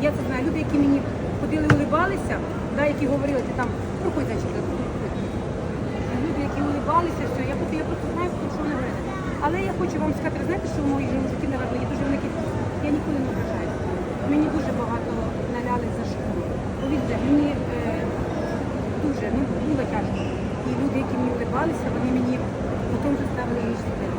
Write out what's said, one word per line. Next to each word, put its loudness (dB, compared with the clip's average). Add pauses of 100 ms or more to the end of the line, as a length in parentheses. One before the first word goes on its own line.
Я 6
це 0
знаю. 0
Люди, 2
які 2
мені 6 (400)
ходили, 2 (100)
улибалися, 2 (420)
да, 4 (100)
які 0
говорили: 2
«Ти -4
там, 0 (320)
проходь, 0
значить, -2
де -2
тут». -2 (1400)
Люди, 0 (100)
які -2 (100)
улибалися, 2
все, -2 (120)
я -2
просто, 0
я -2
просто -2 (100)
знаю, 0 (100)
про -4
що -4
вони 0
говорять. -2 (440)
Але 2 (140)
я -2
хочу 0
вам 2
сказати, -2
ви -2
знаєте, 0
що 0
в 2
моїй 0 (220)
житті, -2
напевно, -2 (100)
є -2
дуже 0
великий, 0 (560)
я 2
ніколи 0
не 0
ображаюся. -2 (540)
Мені 4
дуже 0 (100)
багато 0 (440)
наляли 0 (100)
за -2
шкуру. -2 (380)
Повірте, 0 (140)
мені, 6
е, 0 (1040)
дуже, 0 (100)
ну, 4 (260)
було 2 (100)
тяжко. 0 (480)
І 0 (100)
люди, 2
які 0
мені 2
улибалися, 0 (100)
вони 2
мені 2 (560)
потім 2
вже 0
ставили 0
ніж -2
сюди. -2 (140)